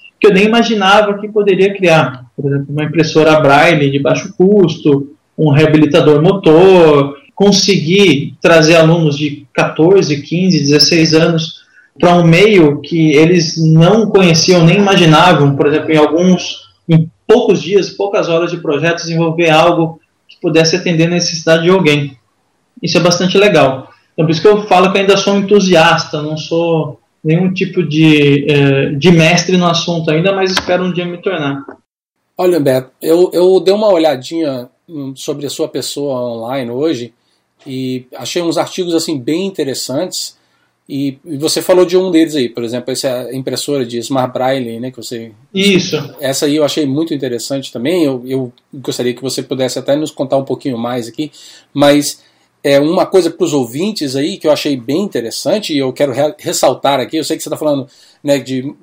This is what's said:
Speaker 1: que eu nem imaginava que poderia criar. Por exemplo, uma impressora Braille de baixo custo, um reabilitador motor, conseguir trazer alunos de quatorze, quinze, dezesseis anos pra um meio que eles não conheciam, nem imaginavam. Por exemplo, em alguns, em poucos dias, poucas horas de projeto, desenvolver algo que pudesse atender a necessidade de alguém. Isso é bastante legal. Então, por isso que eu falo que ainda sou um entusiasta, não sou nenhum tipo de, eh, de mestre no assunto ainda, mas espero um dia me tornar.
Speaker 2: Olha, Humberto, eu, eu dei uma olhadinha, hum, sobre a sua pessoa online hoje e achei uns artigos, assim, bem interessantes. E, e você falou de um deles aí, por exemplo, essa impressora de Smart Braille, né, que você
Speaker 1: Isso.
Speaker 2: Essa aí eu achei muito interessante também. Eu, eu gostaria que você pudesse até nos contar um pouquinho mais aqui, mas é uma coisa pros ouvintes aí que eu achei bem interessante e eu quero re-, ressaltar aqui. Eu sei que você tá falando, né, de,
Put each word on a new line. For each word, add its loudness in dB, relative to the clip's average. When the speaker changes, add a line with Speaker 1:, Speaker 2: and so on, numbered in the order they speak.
Speaker 1:
que 6
eu 6
nem 2
imaginava 2
que -10
poderia 0
criar. 0
Por -6
exemplo, -2
uma -6
impressora 2
Braille 2
de -2
baixo -2
custo, 2
um 0
reabilitador 4
motor, 4
conseguir 2
trazer 4
alunos 2
de -6
quatorze, 0
quinze, 0
dezesseis 2
anos -2
pra 4
um 4
meio 4
que 0
eles 2
não 4
conheciam, 4
nem 4
imaginavam. 4
Por 0
exemplo, 0
em 2
alguns, 0
em 2
poucos 2
dias, 0
poucas -4
horas -2
de -8
projeto, -2
desenvolver -2
algo 2
que -20
pudesse 2
atender 0
a -2
necessidade -2
de 2
alguém. 0
Isso -4
é 2
bastante 0
legal. 2
Então, -2
por -2
isso -2
que 6
eu 4
falo 2
que -2
ainda 2
sou -2
um 0
entusiasta, 2
não -6
sou -4
nenhum 0
tipo -4
de, 2
eh, 0
de 4
mestre 2
no 0
assunto -2
ainda, 0
mas -2
espero -2
um -4
dia -6
me -10
tornar. -6
Speaker 2:
Olha, 0
Humberto, -2
eu, 2
eu 2
dei 2
uma 2
olhadinha, -2
hum, -12
sobre -10
a -8
sua -6
pessoa -6
online -8
hoje -4
e -8
achei -6
uns -4
artigos, -6
assim, -4
bem -4
interessantes. -8
E, -6
e -10
você -4
falou 2
de -2
um 0
deles 2
aí, -2
por -10
exemplo, -8
essa -6
impressora -6
de -8
Smart -4
Braille, -4
né, -10
que -20
você -14
Speaker 1:
Isso. 0
Speaker 2:
Essa -4
aí 0
eu 2
achei -2
muito -4
interessante -8
também. -2
Eu, -4
eu -6
gostaria -6
que -14
você -8
pudesse -6
até -2
nos -6
contar -4
um -2
pouquinho -6
mais -8
aqui, -10
mas 2
é 2
uma 0
coisa 2
pros -4
ouvintes -4
aí -4
que -6
eu 2
achei -2
bem -4
interessante -6
e -2
eu -2
quero -2
re-, -2
ressaltar -2
aqui. -6
Eu -4
sei -6
que -14
você -12
tá -6
falando, -4
né, 0
de, -8